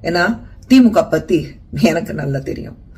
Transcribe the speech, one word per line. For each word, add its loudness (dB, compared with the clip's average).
ஏன்னா -2
திமுக 4
பத்தி -2
எனக்கு 0
நல்லா -6
தெரியும். -12